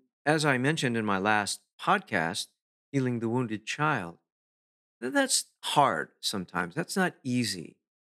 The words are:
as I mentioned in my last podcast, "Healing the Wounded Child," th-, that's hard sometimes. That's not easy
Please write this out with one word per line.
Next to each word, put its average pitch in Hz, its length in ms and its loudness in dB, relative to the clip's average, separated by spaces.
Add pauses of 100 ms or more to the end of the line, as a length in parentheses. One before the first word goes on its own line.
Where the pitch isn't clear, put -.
(240)
as 151 200 2
I 139 120 4
mentioned 135 400 0
in 110 80 0
my 101 140 2
last 104 420 0 (200)
podcast, 104 640 -2 (460)
"Healing 127 260 0
the 113 100 -2
Wounded 113 380 -2
Child," 120 520 -2 (840)
th-, 254 120 -4
that's 277 340 2 (140)
hard 107 500 2 (100)
sometimes. 87 560 -4
That's - 200 -6
not 180 280 0
easy 113 520 -2 (360)